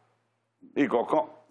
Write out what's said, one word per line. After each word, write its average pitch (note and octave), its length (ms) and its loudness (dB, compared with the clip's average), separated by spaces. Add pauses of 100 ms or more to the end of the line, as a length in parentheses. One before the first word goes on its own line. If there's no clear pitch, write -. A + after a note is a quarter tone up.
(600)
dico, A#2+ 440 0
Co-, - 480 -4